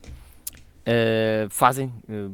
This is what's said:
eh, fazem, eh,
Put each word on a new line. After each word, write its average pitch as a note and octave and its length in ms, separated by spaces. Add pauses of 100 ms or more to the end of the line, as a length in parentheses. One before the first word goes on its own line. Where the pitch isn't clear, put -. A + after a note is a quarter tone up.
(840)
eh, A2 640
fazem, C3 420 (180)
eh, G#2 240